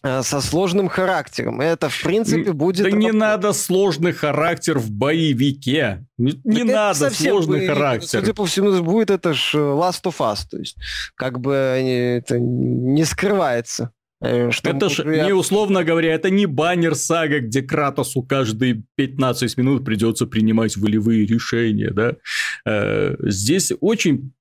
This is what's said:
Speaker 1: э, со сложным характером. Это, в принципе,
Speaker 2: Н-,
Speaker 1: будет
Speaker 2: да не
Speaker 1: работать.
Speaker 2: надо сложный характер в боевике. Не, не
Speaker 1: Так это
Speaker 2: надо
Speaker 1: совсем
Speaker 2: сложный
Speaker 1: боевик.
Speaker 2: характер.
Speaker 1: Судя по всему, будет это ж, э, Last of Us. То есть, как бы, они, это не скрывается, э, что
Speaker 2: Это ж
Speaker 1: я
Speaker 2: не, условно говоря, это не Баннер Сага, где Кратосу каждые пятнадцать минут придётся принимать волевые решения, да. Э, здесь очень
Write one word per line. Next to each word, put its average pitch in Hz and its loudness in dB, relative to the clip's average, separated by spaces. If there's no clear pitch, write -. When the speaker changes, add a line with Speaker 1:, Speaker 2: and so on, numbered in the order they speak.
Speaker 1:
э, 131 -2
со 143 -4
сложным 180 0
характером. 147 -2
Это, 160 0
в - -6
принципе, 190 0
Speaker 2:
Н-, 165 -2
Speaker 1:
будет 180 0
Speaker 2:
да 190 2
не 214 2
Speaker 1:
работать. 220 2
Speaker 2:
надо 214 0
сложный 180 0
характер 156 0
в 110 -4
боевике. 131 0
Не, 127 0
не 220 2
Speaker 1:
Так 247 0
это 226 2
Speaker 2:
надо 208 2
Speaker 1:
совсем 190 0
Speaker 2:
сложный 156 2
Speaker 1:
боевик. 143 0
Speaker 2:
характер. 127 0
Speaker 1:
Судя 214 0
по 208 -2
всему, 190 2
будет 202 2
это 175 2
ж, - -2
э, 151 2
Last 151 0
of 175 -2
Us. 104 0
То - -10
есть, - -12
как 127 -6
бы, 139 0
они, 131 0
это 123 -2
не 123 0
скрывается, 143 -2
э, 120 0
что - -2
Speaker 2:
Это 165 0
ж - -2
Speaker 1:
я 156 2
Speaker 2:
не, 202 2
условно 196 2
говоря, 165 2
это 175 0
не 202 4
Баннер 165 2
Сага, 156 0
где 120 -2
Кратосу 139 -2
каждые 123 0
пятнадцать 131 0
минут 131 2
придётся 113 0
принимать 110 2
волевые 107 2
решения, 113 0
да. 95 0
Э, 104 0
здесь 104 0
очень 160 0